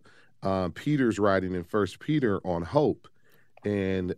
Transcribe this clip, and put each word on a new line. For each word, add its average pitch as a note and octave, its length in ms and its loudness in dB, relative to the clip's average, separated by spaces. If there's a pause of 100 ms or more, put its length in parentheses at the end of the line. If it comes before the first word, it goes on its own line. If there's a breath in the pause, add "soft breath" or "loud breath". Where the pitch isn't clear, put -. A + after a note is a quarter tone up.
(440 soft breath)
uh, F#2+ 320 0
Peter's C3 420 0
writing F#2+ 380 2
in F2 80 -4
First G2+ 340 -2
Peter B2+ 480 0
on E2+ 160 -2
hope A#2+ 460 0 (580 soft breath)
and, F#2+ 520 -2